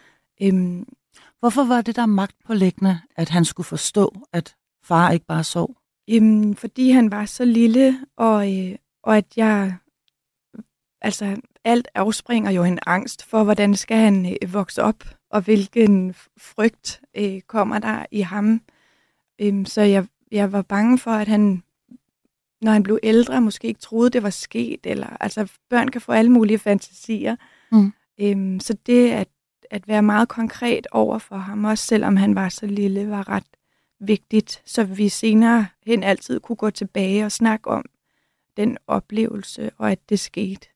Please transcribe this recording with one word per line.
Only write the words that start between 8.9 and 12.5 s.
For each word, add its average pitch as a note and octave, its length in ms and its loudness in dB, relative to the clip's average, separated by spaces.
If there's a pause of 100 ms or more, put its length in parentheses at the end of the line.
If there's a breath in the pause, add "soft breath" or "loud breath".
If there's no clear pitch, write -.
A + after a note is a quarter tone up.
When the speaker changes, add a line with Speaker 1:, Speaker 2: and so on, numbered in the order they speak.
Speaker 1:
og G#3+ 140 4
at - 200 -2
jeg, G3+ 380 0 (1300)
altså, G3+ 400 -6 (220)
alt A#3+ 320 0
afspringer G#3 560 -2